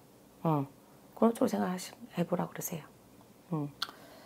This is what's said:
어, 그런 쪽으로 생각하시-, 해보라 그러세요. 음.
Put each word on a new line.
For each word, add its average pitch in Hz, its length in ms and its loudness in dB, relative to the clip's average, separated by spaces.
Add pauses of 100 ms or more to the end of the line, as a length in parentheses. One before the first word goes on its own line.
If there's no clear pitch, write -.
(420)
어, 151 240 2 (480)
그런 226 220 4
쪽으로 247 120 2
생각하시-, 190 440 -2 (260)
해보라 175 300 4
그러세요. - 340 -8 (720)
음. 147 160 0 (560)